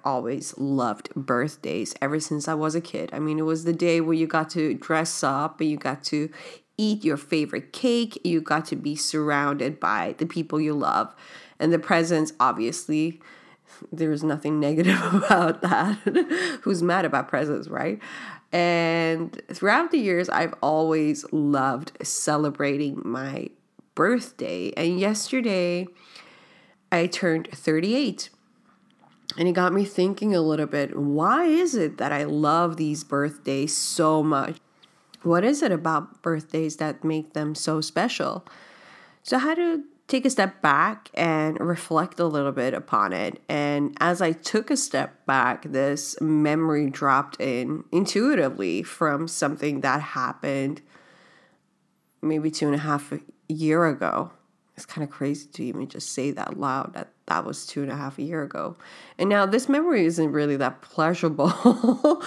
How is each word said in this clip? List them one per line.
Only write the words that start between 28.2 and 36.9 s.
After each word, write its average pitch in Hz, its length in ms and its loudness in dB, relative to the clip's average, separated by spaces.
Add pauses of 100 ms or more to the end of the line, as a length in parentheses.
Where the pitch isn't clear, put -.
And 170 120 4
it - 20 4
got 180 220 2
me 196 100 2
thinking 196 500 0
a 175 80 4
little 156 260 2
bit, 143 300 -2
why 156 460 2
is 320 320 4
it 165 220 0
that 143 160 -2
I 147 100 0
love 151 540 2
these 151 260 -2
birthdays 143 720 -2
so 156 480 2
much? 139 340 0 (640)
What 170 200 4
is 285 180 2
it 320 120 2
about 160 480 -2
birthdays 156 560 -2
that 156 260 -4